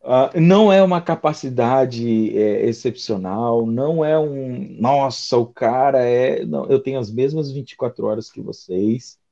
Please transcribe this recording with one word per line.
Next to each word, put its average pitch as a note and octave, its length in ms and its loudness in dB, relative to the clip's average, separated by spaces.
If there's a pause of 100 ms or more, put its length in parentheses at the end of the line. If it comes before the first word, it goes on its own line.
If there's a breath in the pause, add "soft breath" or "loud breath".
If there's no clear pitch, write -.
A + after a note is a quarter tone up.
Ah, C3 320 2
não F#3+ 360 6
é F#3+ 120 6
uma F3+ 180 2
capacidade, B2 1400 0
é, G#2 300 0
excepcional, A2+ 960 -2
não D3 400 -2
é D#3 140 2
um, C#3 600 -6
"Nossa, C3 580 0
o A#2+ 100 0
cara C3 580 0
é", B2 400 0
não, - 220 -6
eu C3+ 120 2
tenho C3+ 200 -6
as G#2+ 120 -8
mesmas C#3 400 -4
vinte C#3 200 -12
e - 40 -20
quatro A#2+ 300 -8
horas G#2+ 260 -6
que - 100 -18
vocês G#2 800 -6 (120)